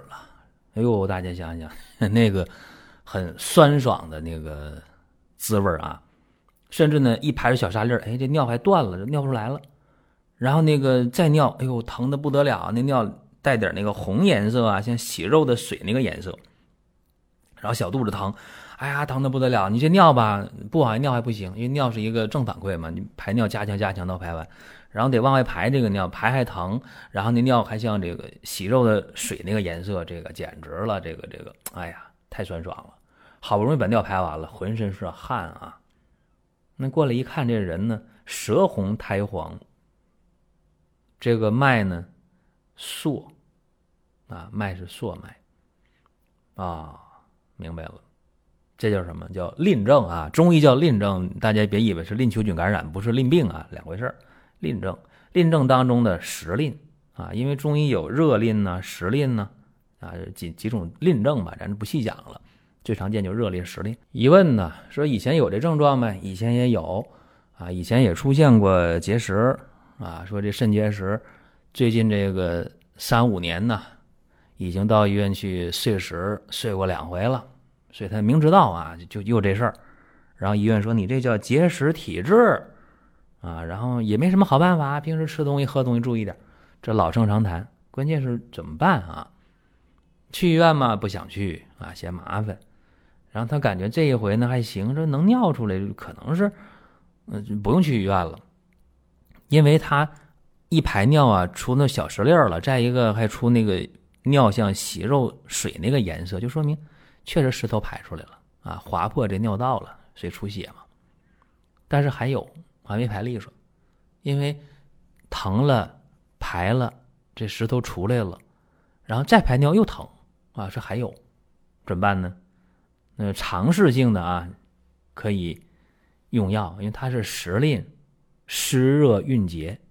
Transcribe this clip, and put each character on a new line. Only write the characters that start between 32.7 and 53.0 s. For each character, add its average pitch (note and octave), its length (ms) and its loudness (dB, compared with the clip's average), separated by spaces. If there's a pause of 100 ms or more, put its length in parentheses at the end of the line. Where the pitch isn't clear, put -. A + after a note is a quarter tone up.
了！ - 200 -20 (440)
好 G#2 200 0
不 G#2+ 40 2
容 C#3 100 2
易 D3+ 40 2
把 A2+ 80 0
尿 G#2+ 160 2
排 F#2+ 180 -2
完 D#2 220 -4
了， D#2+ 60 -12
浑 G#2 280 -8
身 G#2+ 160 -2
是 F#2+ 160 -10
汗 F2 420 -8
啊。 - 300 -20 (960)
那 C3+ 140 -6
过 D3+ 160 2
来 B2 80 0
一 B2 100 -2
看， C3 240 -4
这 A#2+ 60 0
人 G2 340 -2
呢， A2 140 -4 (240)
舌 E3+ 420 0
红 G2+ 300 -4
苔 G2+ 260 -4
黄， E2+ 360 -10 (1600)
这 A#2 180 0
个 A2 140 0
脉 B2 320 2
呢， F2+ 200 -4 (720)
涩 - 460 -6 (1040)
啊， F2 260 -16
脉 G2+ 220 -6
是 F2+ 140 -14
涩 F#2+ 340 -10
脉 - 160 -20 (1200)
啊， E2 440 -10 (580)
明 E2 180 -12
白 D#2+ 80 -12
了。 - 180 -18 (800)
这 A2 80 2
叫 G2 140 0
什 E2+ 120 -12
么？ E2+ 140 -14
叫 F2+ 300 -8
淋 D3+ 260 2
症 B2 220 6
啊！ E2 260 -6
中 F3 220 8
医 D#3 40 8
叫 C#3+ 140 8
淋 C3+ 260 4
症， F#2+ 300 0 (100)
大 A2 140 2
家 G#2+ 140 4
别 G2+ 120 0
以 A2 140 2
为 E2 100 -6
是 G#2 120 -8
淋 B2 120 2
球 A2+ 140 0
菌 G#2 140 0
感 E2+ 160 0
染， D#2+ 200 -4
不 F#2 80 -8
是 A2+ 120 -2